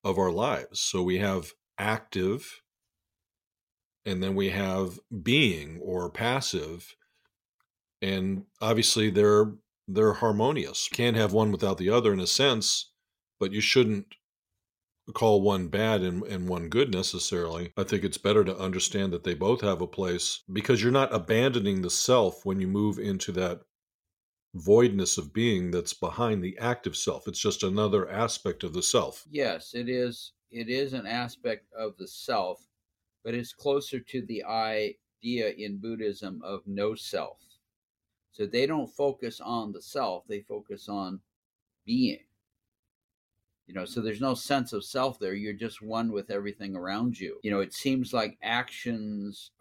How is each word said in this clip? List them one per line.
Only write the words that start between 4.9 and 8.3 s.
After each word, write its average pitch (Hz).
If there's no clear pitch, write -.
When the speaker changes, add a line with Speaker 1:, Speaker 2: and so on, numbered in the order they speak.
Speaker 1:
being 87
or 90
passive. 95
And 95